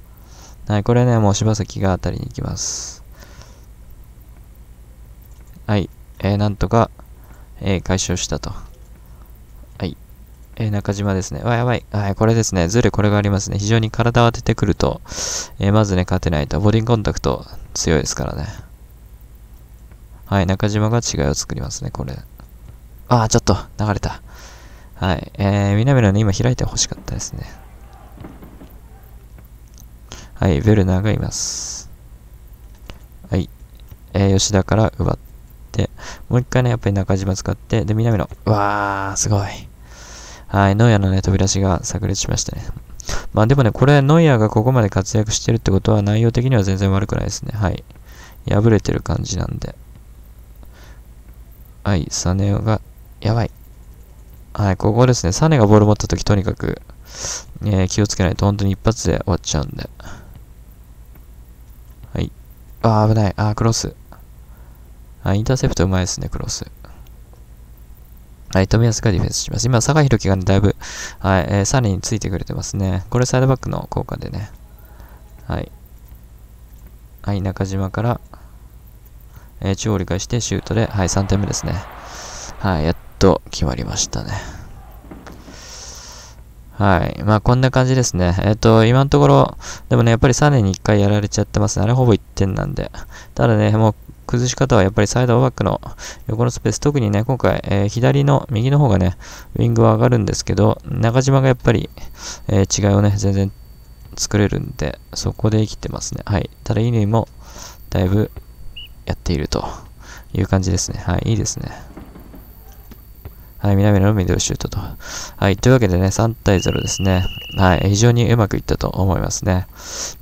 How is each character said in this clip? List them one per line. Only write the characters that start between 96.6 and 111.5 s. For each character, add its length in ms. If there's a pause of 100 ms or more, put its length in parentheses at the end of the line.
ー 20
ス、 80
特 180
に 120
ね、 140
今 140
回、 260
え 200
ー、 40
左 360
の、 260
右 200
の 80
方 100
が 100
ね、 180 (380)
ウ 80
ィ 80
ン 40
グ 80
は 120
上 60
が 80
る 100
ん 80
で 80
す 100
け 120
ど、 280
中 380
島 180
が 60
や 80
っ 20
ぱ 160
り、 160 (600)
え 140
ー、 260
違 40
い 40
を 60
ね、 140
全 160
然 200 (640)
作 220
れ 100
る 100
ん 180
で、 220 (140)
そ 200
こ 180
で 100
生 80
き 80
て 120
ま 120
す 140
ね。 120
は 120
い。 120 (140)
た 100
だ、 80
乾 240
も、 220 (640)
だ 100
い 80
ぶ、 240 (720)
や 80
っ 20
て 160
い 60
る 100
と 160 (680)
い 80
う 60
感 160
じ 80
で 80
す 120
ね。 160
は 120
い。 80
い 80
い 20
で 100
す 120